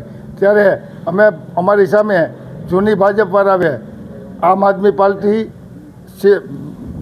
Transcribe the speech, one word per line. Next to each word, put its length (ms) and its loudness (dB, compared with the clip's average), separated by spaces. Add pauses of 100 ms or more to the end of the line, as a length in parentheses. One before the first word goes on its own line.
(400)
ત્યારે 420 4 (260)
અમે, 160 2 (340)
અમારી 280 2
સામે 480 2 (360)
જૂની 240 2
ભાજપવાળાએ 840 2 (640)
આમ 220 2
આદમી 260 2
પાર્ટી, 600 0 (680)
સે-, 180 4 (640)